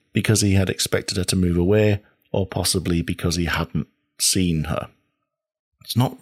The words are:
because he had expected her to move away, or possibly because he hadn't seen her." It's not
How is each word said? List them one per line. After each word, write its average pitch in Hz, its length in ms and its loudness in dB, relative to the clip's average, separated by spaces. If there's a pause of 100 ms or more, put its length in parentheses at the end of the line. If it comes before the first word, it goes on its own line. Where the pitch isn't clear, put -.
(140)
because 107 260 2
he 101 140 2
had 95 160 2
expected - 480 -4
her 92 80 -2
to - 100 -2
move 90 220 2
away, 104 440 4 (300)
or 98 160 -2
possibly 87 540 -2
because 82 340 -4
he 87 100 -2
hadn't 80 420 -4 (300)
seen 85 480 0
her." - 240 -6 (920)
It's - 140 -8
not 123 240 0